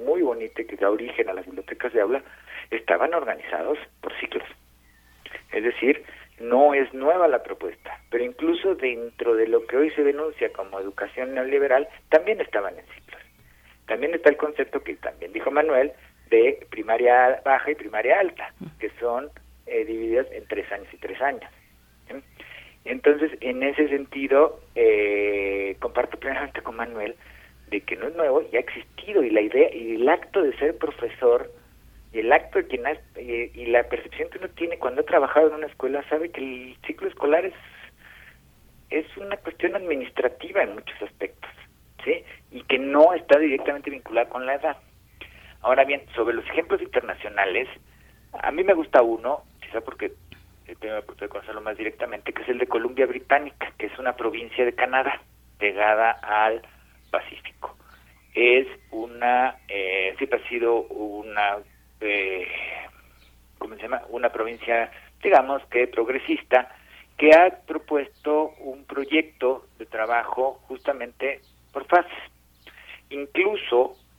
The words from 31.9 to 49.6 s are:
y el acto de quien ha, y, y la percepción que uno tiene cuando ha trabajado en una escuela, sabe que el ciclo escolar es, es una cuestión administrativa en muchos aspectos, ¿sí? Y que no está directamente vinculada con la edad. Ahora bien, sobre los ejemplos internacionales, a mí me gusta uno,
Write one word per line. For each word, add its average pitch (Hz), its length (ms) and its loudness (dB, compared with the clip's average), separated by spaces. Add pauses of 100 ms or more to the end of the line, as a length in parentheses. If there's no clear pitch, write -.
y 113 80 -6
el 113 120 4
acto 165 260 2
de 170 80 -2
quien 123 200 -6
ha, 147 60 -2 (280)
y, 120 340 -6
y 120 120 -10
la 120 180 4
percepción - 460 -8
que 185 80 -14
uno 185 100 -10
tiene 170 300 -6
cuando 131 240 -4
ha - 20 2
trabajado 151 440 4
en 156 60 0
una 151 120 -8
escuela, 135 420 -4
sabe 160 220 -4
que 135 100 -12
el 127 360 -12 (100)
ciclo - 220 -8
escolar 160 360 0
es, 190 100 -8 (1300)
es 156 160 -4 (140)
una 202 180 -10
cuestión 180 400 -6
administrativa 160 840 -4
en 101 120 -4
muchos - 280 -14
aspectos, - 480 -12 (540)
¿sí? 151 200 -2 (260)
Y 123 120 -16
que - 160 -2
no 143 340 6
está 147 260 6
directamente 143 520 0
vinculada 117 400 -2
con 127 160 -6
la 131 80 -2
edad. 143 240 -4 (840)
Ahora 131 240 4
bien, 139 160 -2 (140)
sobre 117 220 0
los - 100 -6
ejemplos 170 340 -2
internacionales, 104 880 -2 (640)
a - 180 -4
mí 160 140 -2
me 196 80 4
gusta 156 300 4
uno, 117 400 0 (180)